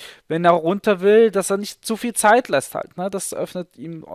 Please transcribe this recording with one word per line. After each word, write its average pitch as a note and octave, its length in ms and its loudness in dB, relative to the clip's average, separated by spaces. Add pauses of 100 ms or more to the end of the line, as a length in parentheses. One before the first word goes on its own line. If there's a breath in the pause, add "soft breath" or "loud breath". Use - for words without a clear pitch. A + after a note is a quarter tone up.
(300 loud breath)
wenn E3+ 160 -2
er E3+ 60 6
runter F3 500 0
will, G#3+ 280 6
dass F#3 200 -2
er G3 80 0
nicht - 280 -10
zu A3+ 120 -4
viel A#3+ 160 -6
Zeit A3+ 340 4
lässt - 260 -2
halt, - 220 -10
ne? F#3 140 -6
Das F#3+ 240 -8
öffnet F3 420 -10
ihm D#3+ 400 -16